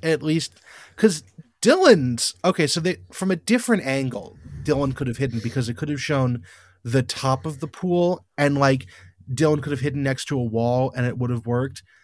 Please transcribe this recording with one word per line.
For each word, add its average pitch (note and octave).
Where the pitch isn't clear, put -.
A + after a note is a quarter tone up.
at D#3+
least, D#3
'cause F#3
Dylan's, G#3
okay, F3
so -
they, E3
from F#3+
a F#3
different A3+
angle, C3+
Dylan C#3
could C3+
have A#2
hidden A#2+
because A#2
it A#2
could D3
have C#3+
shown C3
the B2
top C3+
of D3
the D#3
pool, F3
and, C#3+
like, C3+
Dylan D3+
could D3
have C#3
hidden C#3
next C3+
to C#3
a A#2+
wall A#2+
and B2
it A#2
would B2
have A#2
worked. B2+